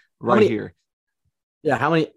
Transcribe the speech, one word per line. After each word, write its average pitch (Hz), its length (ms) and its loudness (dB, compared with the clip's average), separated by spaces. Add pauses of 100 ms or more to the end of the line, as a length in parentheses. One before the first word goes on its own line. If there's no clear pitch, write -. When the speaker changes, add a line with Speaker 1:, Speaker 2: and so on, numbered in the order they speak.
(200)
Speaker 1:
how - 60 -10
Speaker 2:
right 120 80 2
Speaker 1:
many 107 140 4
Speaker 2:
here? 101 260 -6 (880)
Speaker 1:
Yeah, 139 140 -2
how 139 140 -2
many, 165 260 0